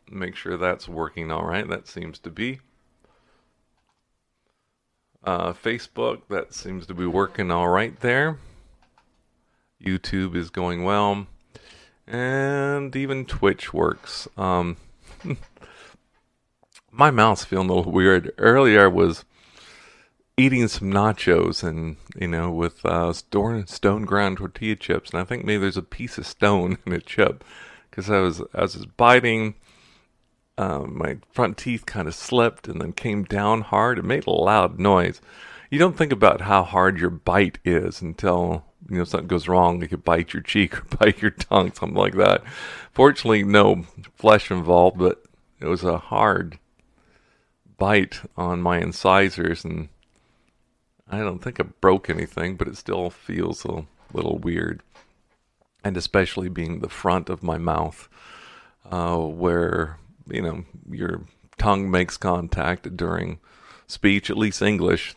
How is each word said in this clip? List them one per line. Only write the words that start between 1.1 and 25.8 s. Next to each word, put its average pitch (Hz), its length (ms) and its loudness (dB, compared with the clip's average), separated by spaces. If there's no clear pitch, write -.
all 82 140 -6
right. 90 220 -4
That - 200 -10
seems 82 320 -16
to 87 100 -18
be. 117 300 -10
Uh, 87 300 -4
Facebook, 117 760 -6
that - 240 -6
seems 92 340 -12
to 95 60 -14
be 90 120 -6
working 92 460 -2
all 87 180 0
right 104 320 0
there. 139 380 -2
YouTube 92 540 -4
is 85 140 -6
going 87 340 -6
well. 101 440 0
And 139 880 -4
even 135 300 -6
Twitch - 480 -2
works. - 540 -4
Um, 90 400 -2
<laughs> 156 140 -8
my 139 200 4
mouth's 110 340 4
feeling 92 240 0
a 92 40 2
little 90 180 2
weird. 92 460 4
Earlier 113 460 8
I 98 40 8
was 90 360 2
eating 131 320 4
some 98 240 -4
nachos 92 720 2
and, 80 340 -6
you 90 120 -6
know, 85 240 -2
with, 82 340 -4
uh, 85 280 0
stone, 104 540 -4
stone 104 360 0
ground 98 340 0
tortilla 107 380 -6
chips. - 360 -4
And 87 80 -4
I 92 40 -4
think 120 220 -8
maybe 104 160 0
there's 98 160 -2
a 87 60 -6